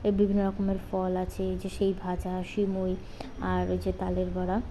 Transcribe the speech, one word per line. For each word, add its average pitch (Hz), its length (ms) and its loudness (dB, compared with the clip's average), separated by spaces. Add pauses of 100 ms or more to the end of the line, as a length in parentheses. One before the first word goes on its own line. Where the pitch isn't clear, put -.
এই 202 120 4
বিভিন্ন 202 300 6
রকমের 196 380 0
ফল 185 260 0 (100)
আছে, 185 180 -4 (100)
এই 180 100 -2
যে 196 160 -4
সেই 196 140 4 (120)
ভাজা, 180 300 -2 (180)
সিমুই, 190 420 0 (580)
আর 180 120 2 (100)
ওই 185 120 0
যে 190 60 2 (100)
তালের 185 360 0
বড়া 185 200 0 (140)